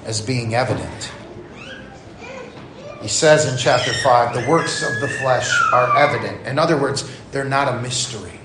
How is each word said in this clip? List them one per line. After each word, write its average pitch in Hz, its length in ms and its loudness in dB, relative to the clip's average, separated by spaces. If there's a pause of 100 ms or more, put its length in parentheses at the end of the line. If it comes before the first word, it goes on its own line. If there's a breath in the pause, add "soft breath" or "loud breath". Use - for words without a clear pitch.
as 107 160 -4
being 113 360 -2
evident. - 560 -2 (1900)
He 110 40 -8
says 151 380 6
in 131 100 0
chapter 123 380 2 (100)
five, 123 300 6
"The 123 160 -2
works 160 320 2
of 151 180 -2
the 139 80 -2
flesh 127 400 0 (240)
are 123 240 4
evident." 143 520 0
In 135 100 -2
other 165 180 4
words, 135 280 0 (280 loud breath)
they're 139 120 -2
not 135 240 2
a 120 100 -2
mystery. 120 680 -6